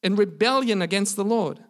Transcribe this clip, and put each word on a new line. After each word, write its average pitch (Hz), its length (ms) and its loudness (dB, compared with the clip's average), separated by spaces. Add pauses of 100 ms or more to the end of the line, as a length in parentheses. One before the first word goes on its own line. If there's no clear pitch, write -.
and 190 160 0
rebellion 208 640 2
against 196 320 -2
the 202 100 -4
Lord. 208 460 -2